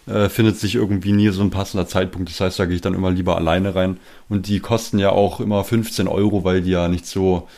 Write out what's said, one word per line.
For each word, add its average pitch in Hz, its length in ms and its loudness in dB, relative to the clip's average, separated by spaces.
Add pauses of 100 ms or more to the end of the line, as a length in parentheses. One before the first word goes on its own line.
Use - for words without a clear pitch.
äh, 104 220 2
findet 107 280 2
sich 101 180 -4
irgendwie 101 360 0
nie 104 180 6
so 95 120 -2
ein 98 100 2
passender 95 360 -2
Zeitpunkt. 92 420 -2
Das - 100 -12
heißt, 92 200 -2
da 95 60 2
gehe 90 100 -2
ich 87 60 -4
dann 95 120 -2
immer 92 180 0
lieber 90 240 0
alleine 87 400 0
rein. 92 220 0 (320)
Und 98 180 -2
die 101 120 0
kosten 110 400 -2
ja 98 100 2
auch 98 300 2
immer 104 240 0
fünfzehn 110 440 -2
Euro, 98 360 0
weil 92 180 2
die 90 100 0
ja 87 160 2
nicht 85 200 -2
so 95 500 0